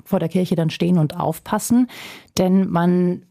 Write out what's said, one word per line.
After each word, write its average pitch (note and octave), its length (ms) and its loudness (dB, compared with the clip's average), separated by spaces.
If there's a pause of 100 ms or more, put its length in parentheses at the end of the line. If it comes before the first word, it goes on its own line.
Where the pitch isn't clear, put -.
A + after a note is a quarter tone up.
vor G3 140 -2
der E3 100 -2
Kirche F#3 280 0
dann D#3+ 140 0
stehen F3 280 0
und D3+ 180 0
aufpassen, A#3 680 0 (500)
denn F#3+ 320 2
man F3+ 640 0